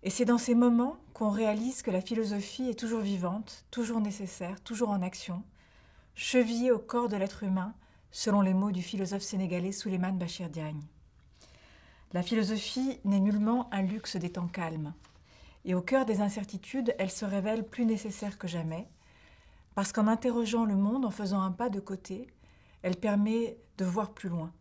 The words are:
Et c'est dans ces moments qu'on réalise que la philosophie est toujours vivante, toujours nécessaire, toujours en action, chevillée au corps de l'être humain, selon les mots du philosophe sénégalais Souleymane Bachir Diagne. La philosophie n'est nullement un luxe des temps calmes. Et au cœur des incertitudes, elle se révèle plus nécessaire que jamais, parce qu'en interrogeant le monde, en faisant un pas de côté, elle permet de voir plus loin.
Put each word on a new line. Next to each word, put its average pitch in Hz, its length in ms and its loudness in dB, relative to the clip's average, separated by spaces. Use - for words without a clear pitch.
Et 190 60 0
c'est 240 140 2
dans 240 140 6
ces 240 160 2
moments 240 420 6
qu'on 214 160 0
réalise 220 540 0
que - 80 -2
la 185 100 2
philosophie 214 680 -2
est 233 100 -4
toujours 226 220 -2
vivante, 196 720 -2
toujours 226 280 -2
nécessaire, 196 640 -6
toujours 226 280 -2
en 196 120 0
action, 180 400 -6
chevillée 240 560 2
au 226 80 6
corps 240 300 -2
de 208 80 0
l'être 196 260 -2
humain, 190 320 -2
selon 202 280 2
les 190 140 4
mots 202 160 2
du 180 100 -2
philosophe 196 420 -4
sénégalais 185 500 -2
Souleymane 185 440 -2
Bachir 175 340 -6
Diagne. 151 340 -8
La 180 100 0
philosophie 220 840 0
n'est 196 140 4
nullement 208 560 2
un 196 80 2
luxe 202 320 -2
des 175 160 -2
temps 175 160 -4
calmes. 160 480 -4
Et 180 100 0
au 180 80 2
cœur 262 240 2
des 208 140 2
incertitudes, 208 800 -2
elle 190 100 0
se - 140 -6
révèle 202 420 0
plus - 180 -2
nécessaire 208 540 -2
que - 80 -8
jamais, 165 420 -4
parce 196 160 0
qu'en 214 160 4
interrogeant 226 580 2
le 202 120 4
monde, 226 300 4
en 202 40 0
faisant 196 300 0
un 190 100 0
pas 233 200 -2
de 196 100 -4
côté, 196 480 -10
elle 185 140 0
permet 220 640 2
de 190 60 0
voir 196 300 -2
plus - 140 -8
loin. 170 320 -4